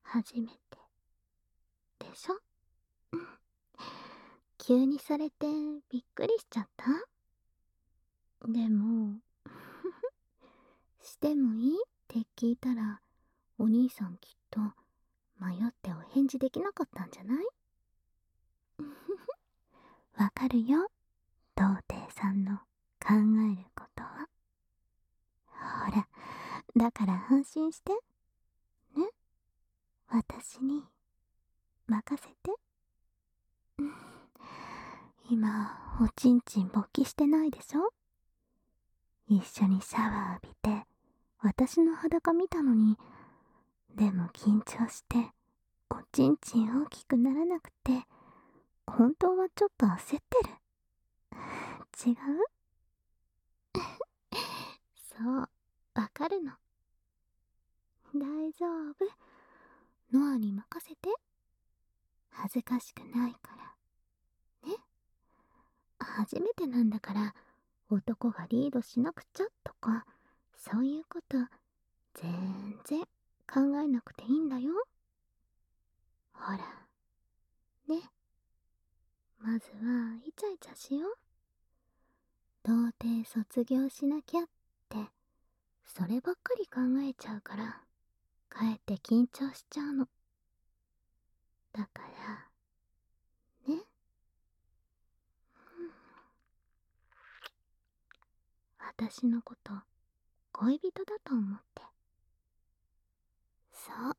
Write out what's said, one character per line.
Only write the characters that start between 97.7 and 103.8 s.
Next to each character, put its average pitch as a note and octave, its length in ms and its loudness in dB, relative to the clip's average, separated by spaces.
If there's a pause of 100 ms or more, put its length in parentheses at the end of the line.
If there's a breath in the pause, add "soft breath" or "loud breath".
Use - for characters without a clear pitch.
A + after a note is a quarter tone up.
私 - 480 -6
の A#3 140 2
こ - 140 -20 (100)
と、 G3+ 80 -12 (800)
恋 B3+ 260 2
人 F#4 120 -2 (140)
だ G#4+ 160 -8
と - 140 -6
思 G3+ 220 -2
っ G#3+ 60 -20 (120)
て。 - 80 -20 (1900)
そ - 200 -18 (180)